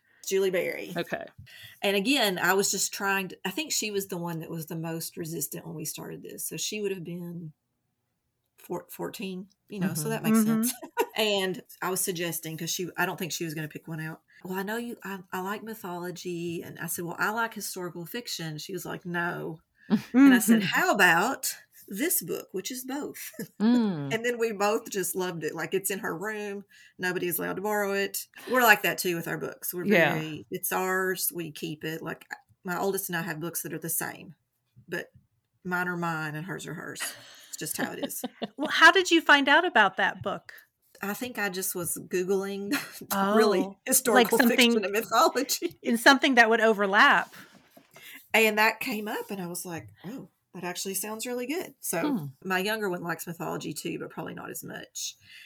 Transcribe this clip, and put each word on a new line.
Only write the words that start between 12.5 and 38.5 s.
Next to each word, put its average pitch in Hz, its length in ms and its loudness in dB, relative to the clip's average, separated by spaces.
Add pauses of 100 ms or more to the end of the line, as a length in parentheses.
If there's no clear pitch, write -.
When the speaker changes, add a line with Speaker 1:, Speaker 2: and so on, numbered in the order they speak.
Speaker 1:
'cause 165 120 -6
she, 175 280 -4
I 180 80 2
don't 175 120 -2
think 165 140 -4
she 175 140 -6
was 156 80 -6
gonna 156 160 -6
pick - 180 -16
one 160 140 -8
out. 160 200 -10 (220)
"Well, 185 160 -6
I 196 40 -4
know 208 120 -4
you, 240 280 -6
I, 190 160 -8 (120)
I 190 100 -4
like 202 220 -6
mythology." 175 1000 -8
And - 160 -14
I 165 100 -8
said, 175 180 -6
"Well, 165 120 -8
I 185 140 0
like 226 220 -2
historical 175 520 -8
fiction." 160 520 -8
She 170 160 -10
was 175 120 -6
like, 165 200 -10
"No." 170 560 -4 (280)
Speaker 3:
Mm-hmm. 220 80 4 (280)
Speaker 1:
And 269 100 10
I 233 40 8
said, 220 240 6
"How 302 300 2
about 196 600 6 (320)
this 262 360 0
book, - 300 -6
which 185 180 -6
is 254 140 -8
both?" - 540 -8
<laughs> 208 120 -10 (100)
Speaker 2:
Mm. 202 500 2
Speaker 1:
And 226 140 -2
then 240 140 -2
we 233 140 2
both 208 380 0
just 185 240 -2
loved 180 280 -4
it. - 120 -4
Like, 160 180 -6
it's 190 180 0
in 196 80 -4
her - 180 -6
room. 202 480 -8 (340)
Nobody 180 280 -2
is 170 120 -2
allowed 175 180 -4
to 185 60 -8
borrow 208 300 0
it. 196 340 -2 (200)
We're 254 160 4
like 208 200 8
that 170 160 2
too 180 160 0
with 165 120 -4
our 160 120 -4
books. - 340 -8
We're 180 120 -4
Speaker 2:
Yeah. - 20 -2
Speaker 1:
very, 156 640 4
it's 180 200 -6
ours. 185 640 -2
We 165 180 -8
keep 156 340 -10
it. 160 180 -6
Like, 165 220 -10 (400)
my 175 140 -4
oldest 196 300 -2
and 175 80 -2
I 170 60 -2
have 156 180 -6
books 170 220 -4
that - 100 -8
are 156 60 -6
the 165 100 -8
same, - 460 -6 (520)
but 170 240 -8 (540)
mine 180 240 -2
are 175 80 -4
mine 160 380 -4
and 156 120 -8
hers 156 200 -10
are 156 80 -8
hers. - 400 -10 (340)
It's - 80 -14
just - 200 -8
how - 160 -4
it 175 60 -10
is. - 300 -8
Speaker 2:
<laughs> - 60 -20 (220)